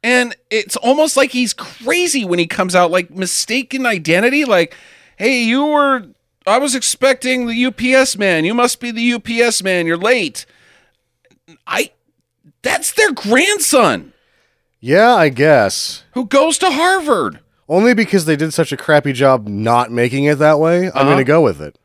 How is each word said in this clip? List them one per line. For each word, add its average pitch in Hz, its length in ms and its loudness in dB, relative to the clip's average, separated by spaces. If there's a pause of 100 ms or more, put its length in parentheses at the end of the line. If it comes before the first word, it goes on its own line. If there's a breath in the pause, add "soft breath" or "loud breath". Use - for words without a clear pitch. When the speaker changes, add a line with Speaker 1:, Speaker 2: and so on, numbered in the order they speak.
Speaker 1:
And 240 300 0 (140)
it's - 260 -4
almost 285 400 0
like 277 160 0
he's 247 220 -2
crazy 277 720 -4
when 175 120 -2
he 175 80 0
comes 180 300 -4
out, 180 160 4
like, 180 180 -2
mistaken 247 760 -6
identity. 214 580 0
Like, 190 320 0 (400 soft breath)
"Hey, 233 280 -2
you 254 220 0
were 277 420 0 (380)
I 208 120 2
was 269 180 -2
expecting 254 720 -2
the 233 80 -6
U 247 160 0
P 247 220 -2
S 262 240 2
man. 180 280 0
You 202 80 -2
must 240 260 0
be 240 120 -10
the 226 100 -6
U 240 180 0
P 233 220 -4
S 233 220 0
man. 180 240 -2
You're 165 100 -2
late." 202 480 -4 (1200 soft breath)
I, - 240 -6 (680)
that's - 320 -4
their 427 180 2
grandson. 254 1000 0 (680)
Speaker 2:
Yeah, 190 360 4
I 165 140 4
guess. 127 760 0 (100)
Speaker 1:
Who 247 120 -6
goes 294 340 2
to 370 120 0
Harvard. 294 680 -2 (300)
Speaker 2:
Only 214 240 4
because 196 320 0
they 156 100 2
did 151 180 -4
such 165 200 -2
a 127 40 -8
crappy 147 360 0
job 127 340 2
not 113 440 0
making 123 340 0
it 147 140 2
that 151 200 4
way, 175 280 0
I'm 175 80 -6
Speaker 1:
Uh-huh. 139 160 2
Speaker 2:
gonna 139 120 2
go 151 180 4
with 123 200 0
it. 73 240 -14